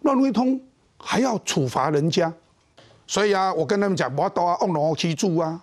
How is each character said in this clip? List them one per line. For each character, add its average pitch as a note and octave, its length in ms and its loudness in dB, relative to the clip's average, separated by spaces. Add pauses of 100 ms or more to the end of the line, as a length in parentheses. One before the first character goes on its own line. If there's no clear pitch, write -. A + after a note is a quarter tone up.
乱 C#4+ 200 2
问 C4+ 80 4
一 B3 40 -2
通 B3+ 280 0 (380)
还 - 220 -2
要 A#3+ 260 0
处 C#3+ 200 0
罚 C3+ 220 0
人 D3+ 220 2
家， E3 200 0 (760)
所 G3+ 180 0
以 G#3 80 2
啊， F#3+ 220 0
我 D#3+ 100 0
跟 G3 160 0
他 G3+ 80 2
们 F#3 80 0
讲， C3 200 -2
我 F3 140 0
都 F3 140 -2
要 F3 160 2
恶 A3 60 0
奴 D#3 280 0
欺 E3 200 -2
主 F3 220 0
啊， E3 260 -2